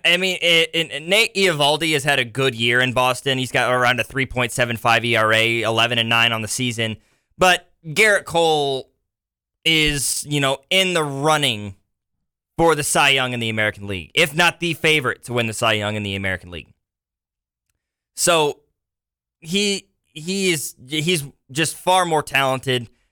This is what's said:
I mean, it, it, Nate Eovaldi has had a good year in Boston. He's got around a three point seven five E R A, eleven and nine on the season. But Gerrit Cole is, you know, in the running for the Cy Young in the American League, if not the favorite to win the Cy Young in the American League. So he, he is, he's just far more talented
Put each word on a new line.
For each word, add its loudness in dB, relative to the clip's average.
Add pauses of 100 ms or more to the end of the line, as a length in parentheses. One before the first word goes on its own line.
I 2
mean, -2
it, 2
it, -4
Nate 0
Eovaldi 2
has 0
had 2
a 0
good -2
year 2
in 0
Boston. 0
He's -6
got 2
around 2
a -2
three -4
point -2
seven -2
five 0
E 2
R 2
A, 2
eleven 0
and 0
nine 2
on -2
the -6
season. -4 (400)
But 2 (140)
Gerrit 2
Cole 0 (760)
is, 0
you 0
know, 0 (120)
in 2
the 2
running 0 (840)
for 4
the -4
Cy 2
Young 2
in -6
the -4
American -2
League, -8
if 2
not 0
the -4
favorite 0
to -10
win 0
the -6
Cy 0
Young -2
in -4
the -4
American -6
League. -16 (1400)
So 0 (800)
he, -4 (180)
he -4
is, -6 (100)
he's -2 (260)
just -4
far 0
more 0
talented -2 (240)